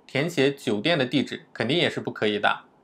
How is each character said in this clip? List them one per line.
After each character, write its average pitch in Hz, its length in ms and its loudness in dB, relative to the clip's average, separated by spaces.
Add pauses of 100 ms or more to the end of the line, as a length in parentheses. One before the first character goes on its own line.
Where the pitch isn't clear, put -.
填 147 220 -2
写 139 240 2
酒 110 280 -2
店 160 180 2
的 127 80 2
地 127 160 0
址 - 300 -8
肯 110 160 -2
定 147 80 2
也 151 120 4
是 120 120 -6
不 107 100 -6
可 - 160 -2
以 104 120 2
的。 110 240 0 (220)